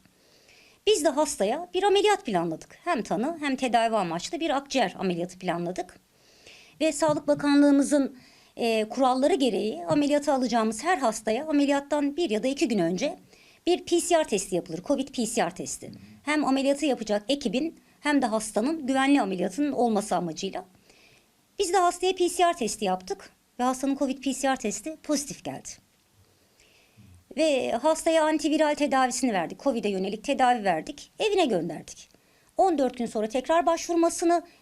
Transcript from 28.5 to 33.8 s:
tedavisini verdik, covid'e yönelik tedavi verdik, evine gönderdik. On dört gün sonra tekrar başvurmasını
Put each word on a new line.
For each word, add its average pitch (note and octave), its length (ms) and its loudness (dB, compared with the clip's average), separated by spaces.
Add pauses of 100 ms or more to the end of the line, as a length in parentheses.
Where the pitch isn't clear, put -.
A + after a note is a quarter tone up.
tedavisini C4 580 0
verdik, F3+ 280 -4
covid'e A3 280 0
yönelik G3+ 360 -4
tedavi B3 400 2
verdik, F#3 540 -4
evine G4 280 2
gönderdik. E3+ 600 -4 (480)
On E4+ 220 4
dört C4 200 0
gün A#3 80 -4
sonra A3 220 -4
tekrar C4+ 380 0
başvurmasını E4+ 760 2 (200)